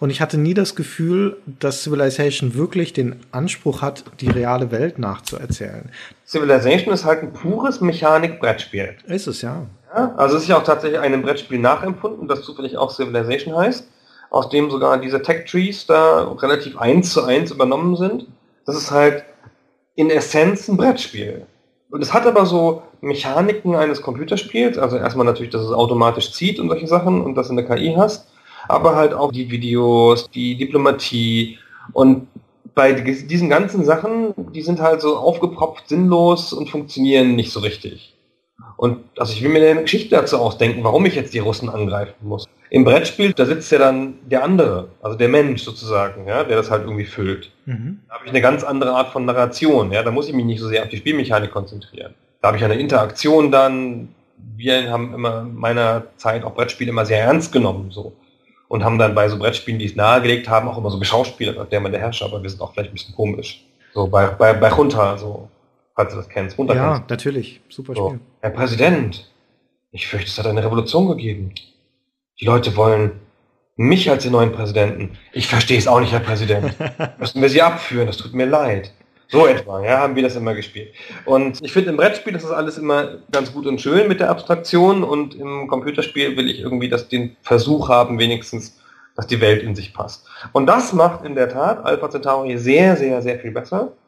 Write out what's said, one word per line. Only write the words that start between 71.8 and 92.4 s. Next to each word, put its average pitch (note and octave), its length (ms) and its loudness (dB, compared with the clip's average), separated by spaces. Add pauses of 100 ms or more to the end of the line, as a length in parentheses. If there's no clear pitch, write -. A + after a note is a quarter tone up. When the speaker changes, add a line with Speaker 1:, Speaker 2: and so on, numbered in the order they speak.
Speaker 2:
Die G2+ 40 -8
Leute A#2 320 2
wollen G#2+ 360 4 (640)
mich D#3+ 340 4
als C3+ 120 2
den B2 100 -2
neuen A#2 200 4
Präsidenten. G#2 640 -2 (160)
Ich - 160 -4
verstehe A#2 300 2
es G#2+ 100 0
auch A#2+ 100 6
nicht, A2 140 2
Herr A#2 80 0
Präsident. G#2+ 520 -2 (240)
Speaker 1:
<laughs> - 220 -8
Speaker 2:
Müssen B2 240 -4
wir C3+ 60 6
Sie D3 140 6
abführen, B2+ 440 0
das G2+ 120 -6
tut - 160 -14
mir B2+ 120 0
leid." B2+ 460 0 (380)
So D#3 160 8
etwa, G2 380 0
ja, B2 140 2
haben C#3 180 0
wir C3 60 2
das B2 140 0
immer A2+ 180 -4
gespielt. G#2 400 -12 (320)
Und C3+ 360 0
ich D3+ 100 -12
finde, F#3 180 2
im D3 80 -2
Brettspiel G#3 360 0
ist D#3+ 100 -8
das D#3+ 60 -8
alles D#3 280 -6
immer D3 400 -2 (120)
ganz C3 220 -2
gut C#3+ 140 -10
und C3+ 120 -2
schön F#3 300 2
mit F#3 120 0
der - 100 2
Abstraktion F3 760 2
und D3 300 -4
im C#3 340 -10
Computerspiel C#3 680 -4
will B2+ 100 -2
ich - 120 -6
irgendwie B2 280 -4
das, A#2+ 200 -4
den A#2+ 340 -4
Versuch B2+ 480 2
haben, A#2+ 280 4
wenigstens, A#2 600 -4 (380)
dass A2 100 -8
die A2+ 160 -2
Welt G#2+ 200 4
in A2 120 -6
sich F#2+ 180 -10
passt. - 340 -12 (260)
Und C3+ 140 2
das G#3 280 2
macht E3+ 320 2
in C#3+ 80 -10
der B2+ 160 0
Tat D#3 340 -2
Alpha D3 240 -2
Centauri C3+ 480 -4